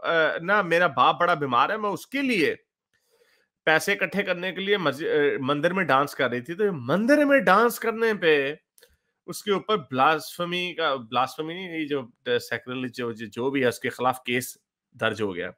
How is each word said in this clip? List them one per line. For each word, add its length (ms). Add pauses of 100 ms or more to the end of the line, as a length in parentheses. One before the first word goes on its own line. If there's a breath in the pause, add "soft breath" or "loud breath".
अ, 380
ना, 200
मेरा 260
बाप 320
बड़ा 140
बीमार 380
है, 60
मैं 120
उसके 320
लिए 320 (1120)
पैसे 260
इकट्ठे 300
करने 300
के 80
लिए 180
मस्जि-, 300
अ, 320
मंदिर 320
में 140
डांस 280
कर 160
रही 100
थी।" 140
तो 100
ये 60
मंदिर 540
में 200
डांस 340
करने 360
पे 500 (600 soft breath)
उसके 240
ऊपर 260
ब्लास्फेमी 960
का, 220
ब्लास्फेमी 600
नहीं, 140
ये 160
जो, 180
अ, 60 (200)
सैक्रिलेज 640
जो, 200
जो, 140
जो 240
भी 100
है, 80
उसके 200
खिलाफ 380
केस 320 (380)
दर्ज 260
हो 100
गया। 260